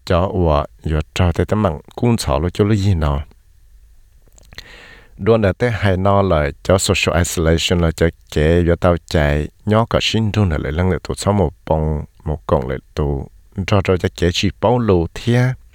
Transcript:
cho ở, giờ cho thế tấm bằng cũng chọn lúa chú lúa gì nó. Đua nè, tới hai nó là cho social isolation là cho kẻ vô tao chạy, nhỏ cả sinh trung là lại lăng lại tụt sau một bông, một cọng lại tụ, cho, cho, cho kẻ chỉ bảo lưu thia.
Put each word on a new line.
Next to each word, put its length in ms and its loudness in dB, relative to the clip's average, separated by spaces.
cho 260 0
ở, 160 2
giờ 160 -2
cho 180 2
thế 140 0
tấm 180 -2
bằng 160 -2
cũng 220 0
chọn 240 -2
lúa 80 -2
chú 140 -2
lúa 120 2
gì 200 2
nó. 260 0
Đua 200 2
nè, 160 2
tới 180 -2
hai 260 0
nó 240 2
là 300 0
cho 140 2
social 400 0
isolation 640 0
là 120 2
cho 160 0
kẻ 360 2
vô 80 2
tao 200 2
chạy, 420 0
nhỏ 240 2
cả 120 0
sinh 300 -2
trung 180 2
là 80 -2
lại 140 -4
lăng 180 0
lại 140 -2
tụt 140 -8
sau 160 0
một 200 0
bông, 400 -2
một 240 -8
cọng 200 0
lại 100 -6
tụ, 340 -4
cho, 160 2
cho, 140 0
cho 180 -2
kẻ 180 0
chỉ 160 -2
bảo 180 2
lưu 340 2
thia. 400 0